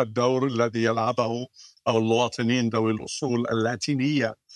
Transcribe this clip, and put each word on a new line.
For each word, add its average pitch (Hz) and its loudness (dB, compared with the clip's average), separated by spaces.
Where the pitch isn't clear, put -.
الدور 123 0
الذي 117 0
يلعبه 117 0
أو 117 4
المواطنين 117 2
ذوي 110 2
الأصول 120 -2
اللاتينية 123 -2